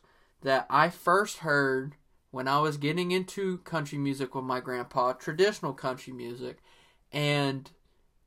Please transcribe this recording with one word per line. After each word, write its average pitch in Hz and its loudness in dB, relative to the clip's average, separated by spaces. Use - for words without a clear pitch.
that 135 2
I 151 6
first 196 2
heard 139 2
when 131 -6
I 139 4
was 151 2
getting 160 0
into 185 -2
country 151 -6
music 139 -2
with 131 -6
my 127 -2
grandpa, 127 -2
traditional 170 0
country 131 -6
music, 123 -10
and 143 0